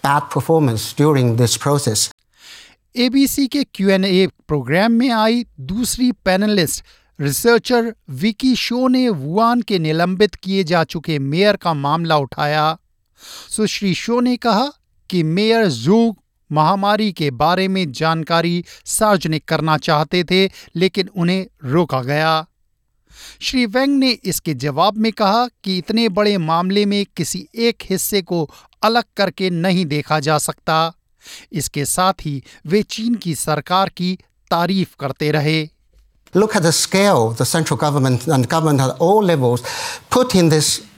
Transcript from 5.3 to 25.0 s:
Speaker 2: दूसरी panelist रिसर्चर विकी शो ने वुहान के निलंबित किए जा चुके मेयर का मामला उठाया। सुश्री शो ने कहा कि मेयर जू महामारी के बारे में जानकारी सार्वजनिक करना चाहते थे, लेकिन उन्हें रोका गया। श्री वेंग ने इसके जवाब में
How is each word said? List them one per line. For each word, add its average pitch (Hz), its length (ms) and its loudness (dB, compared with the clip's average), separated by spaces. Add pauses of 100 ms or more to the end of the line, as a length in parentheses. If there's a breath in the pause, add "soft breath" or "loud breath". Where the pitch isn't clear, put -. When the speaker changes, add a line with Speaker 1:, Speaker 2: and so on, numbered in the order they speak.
Speaker 2:
दूसरी 226 520 -2
panelist 190 720 0 (360 soft breath)
रिसर्चर 233 720 0 (160)
विकी 214 460 0
शो 254 320 -2
ने 254 200 2
वुहान 214 540 0
के 196 160 -2
निलंबित 175 560 2
किए 190 300 -2
जा 160 200 2
चुके 160 340 -6
मेयर 175 380 0
का 170 180 -2
मामला 156 420 0
उठाया। 151 600 0 (720 loud breath)
सुश्री 202 440 -2
शो 233 260 -2
ने 247 160 0
कहा 240 360 0 (380)
कि 175 120 0
मेयर 214 440 2
जू 190 500 2 (360)
महामारी 196 600 2
के 147 180 -2
बारे 175 380 0
में 185 240 -2
जानकारी 165 720 -2 (200 loud breath)
सार्वजनिक 185 600 0
करना 156 320 0
चाहते 160 480 0
थे, 185 260 2 (260 loud breath)
लेकिन 180 400 -2
उन्हें 185 300 0 (180)
रोका 135 380 0
गया। 156 440 0 (920 loud breath)
श्री 247 260 0
वेंग 269 320 0
ने 262 120 2
इसके 175 440 -4
जवाब 147 420 0
में 220 160 0